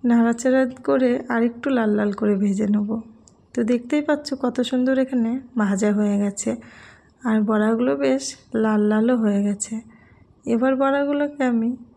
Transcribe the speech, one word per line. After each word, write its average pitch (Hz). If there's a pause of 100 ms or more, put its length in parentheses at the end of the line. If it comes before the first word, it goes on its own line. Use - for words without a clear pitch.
(100)
নাড়াচাড়া 233 (280)
করে 254 (240)
আরেকটু 233
লাল 220
লাল 208 (100)
করে 208
ভেজে 208
নেব। 208 (640)
তো 247 (100)
দেখতেই 247
পাচ্ছ 294 (140)
কত 247 (140)
সুন্দর 254 (100)
এখানে 247 (320)
ভাজা 202
হয়ে 208
গেছে, 202 (800)
আর 220 (140)
বড়াগুলো 226 (100)
বেশ 269 (400)
লাল 214 (100)
লালও 220
হয়ে 202
গেছে। 208 (800)
এবার 254 (100)
বড়াগুলোকে 285 (100)
আমি 226 (260)